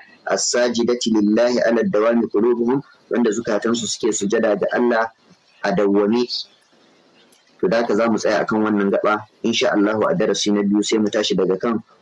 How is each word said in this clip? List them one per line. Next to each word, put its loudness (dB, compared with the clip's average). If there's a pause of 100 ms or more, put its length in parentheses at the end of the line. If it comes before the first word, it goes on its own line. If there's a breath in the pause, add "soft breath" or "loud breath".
(260 loud breath)
"as-sajidati -2
lillahi 2
ala 2
dawami 2
qulubuhum", 2 (280 loud breath)
wanda 2
zukatansu -2
suke -2
sujada 0
ga -2
Allah 0 (520)
a -2
dawwame. 2 (1300)
To 0
da 0
haka -2
za 2
mu 0
tsaya 0
akan -2
wannan 0
gaba, -2 (160)
insha 0
Allahu 0
a 0
darasi 0
na 2
biyu 2
sai 0
mu 0
tashi 0
daga 0
kan -4 (200 soft breath)